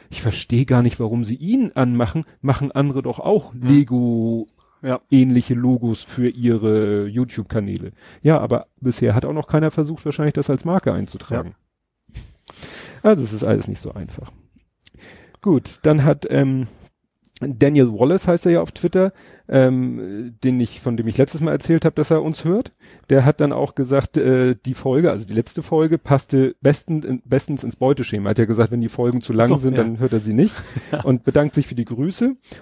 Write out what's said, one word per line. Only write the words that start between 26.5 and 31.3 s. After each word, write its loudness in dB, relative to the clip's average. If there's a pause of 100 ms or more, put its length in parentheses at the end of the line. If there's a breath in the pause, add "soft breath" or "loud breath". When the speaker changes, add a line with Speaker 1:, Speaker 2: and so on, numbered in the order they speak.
Speaker 1:
besten, 0
in, -6
bestens -2
ins -6
Beuteschema. -2
Hat 0
ja 4
gesagt, 2
wenn -2
die -2
Folgen -2
zu -8
lang 4
Speaker 2:
So, 4
Speaker 1:
sind, 0
Speaker 2:
ja. 2
Speaker 1:
dann -4
hört 0
er 0
sie -4
nicht 4 (200)
Speaker 2:
<laughs> -8
Ja. -6
Speaker 1:
und 0
bedankt 2